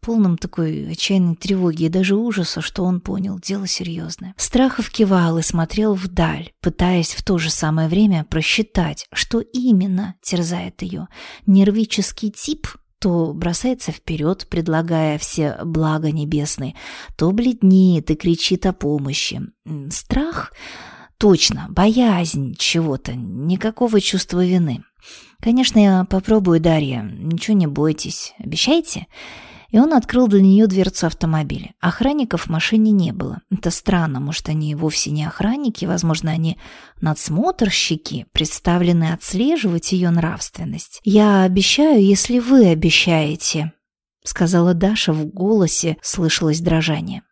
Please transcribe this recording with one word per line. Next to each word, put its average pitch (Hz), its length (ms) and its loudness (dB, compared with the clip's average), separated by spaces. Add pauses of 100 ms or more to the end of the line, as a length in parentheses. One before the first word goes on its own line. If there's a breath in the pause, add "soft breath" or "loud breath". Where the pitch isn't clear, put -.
полным 208 360 0
такой 160 540 -6
отчаянной 175 440 0
тревоги 175 500 -2
и 160 40 2
даже 185 260 2
ужаса, 202 460 -2
что - 220 -6
он 180 180 -2
понял, 196 380 -6
дело 196 280 -8
серьезное. 170 720 -8
Страхов 254 520 0
кивал 175 500 2
и - 20 0
смотрел 196 540 0
вдаль, 170 560 -2 (100)
пытаясь 175 520 0
в - 100 -8
то 185 160 0
же 160 100 -2
самое 156 380 0
время 185 360 2
просчитать, 160 880 -2
что - 280 -2
именно 202 840 0
терзает 175 600 -4
ее. 175 240 -10 (400 loud breath)
Нервический 202 840 2
тип, - 380 -4 (360)
то 170 300 0
бросается 170 580 -2
вперед, 160 560 -4
предлагая 165 720 -2
все - 480 -2
блага 156 440 -2
небесные, 151 640 -4 (440 loud breath)
то 160 160 2
бледнеет 190 760 4
и 156 60 2
кричит 170 500 -2
о 190 60 2
помощи. 143 680 -4 (240)
М, 147 260 -10
страх? - 640 -4 (640 loud breath)
Точно, 175 500 2
боязнь 180 880 2
чего-то, 151 560 -2
никакого 180 840 -2
чувства 185 460 0
вины. 175 400 0 (560 loud breath)
«Конечно, 233 380 2
я 190 260 6
попробую, 190 560 2
Дарья, 151 400 0
ничего 170 560 -2
не 175 100 2
бойтесь. 147 720 -4
Обещаете?» - 680 -2 (680 loud breath)
И 220 60 8
он 311 160 6
открыл 247 320 2
для 202 120 6
нее 196 280 6
дверцу 185 400 0
автомобиля. 156 720 -4
Охранника 247 580 -2
в - 100 -6
машине 214 440 2
не 190 200 2
было. - 380 -8
Это 185 220 -2
странно, 160 480 0
может, 143 280 -6
они 151 280 -4
вовсе 156 340 -2
не 151 160 -2
охранники, 220 600 -4
возможно, 165 440 -2
они 165 300 -2 (420 loud breath)
надсмотрщики, 165 1300 -2
представлены 170 800 0
отслеживать 196 800 -2
ее 180 200 2
нравственность. 165 920 -4
«Я 208 400 4
обещаю, 196 600 4
если 202 320 4
вы 247 300 6
обещаете», 160 1080 0 (500)
сказала 175 520 2
Даша, 190 360 0
в 156 140 -2
голосе 175 760 0
слышалось 160 560 0
дрожание. 165 720 -2